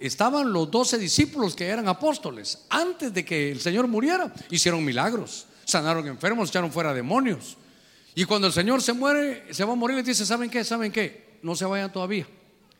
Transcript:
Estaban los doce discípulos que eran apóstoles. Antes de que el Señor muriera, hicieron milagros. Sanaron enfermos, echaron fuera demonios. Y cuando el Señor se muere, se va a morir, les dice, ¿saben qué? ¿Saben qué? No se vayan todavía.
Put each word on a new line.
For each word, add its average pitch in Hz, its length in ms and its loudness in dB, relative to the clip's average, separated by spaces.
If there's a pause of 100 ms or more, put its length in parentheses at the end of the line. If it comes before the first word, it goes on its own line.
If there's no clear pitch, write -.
Estaban 240 520 2
los 160 200 2
doce 233 260 2
discípulos 214 560 2
que 175 120 -4
eran 214 200 -2
apóstoles. 185 800 -2
Antes 320 460 -2
de 180 100 -2
que 147 280 -2
el 127 80 -8
Señor 202 260 2
muriera, 269 480 0 (160)
hicieron 170 340 2
milagros. 143 640 -2 (180)
Sanaron 160 440 0
enfermos, 185 400 0
echaron 175 240 0
fuera 156 200 0
demonios. 165 640 0 (600)
Y 180 80 2
cuando 196 240 2
el 165 40 2
Señor 220 300 2
se 240 100 2
muere, 277 640 0
se 175 80 -2
va 220 120 0
a - 20 0
morir, 240 220 0
les 247 80 -2
dice, 214 200 2
¿saben 233 240 -2
qué? 233 140 -2
¿Saben 226 260 -2
qué? - 520 -4
No 165 120 -4
se 165 100 -2
vayan 196 280 -2
todavía. 185 340 -4 (540)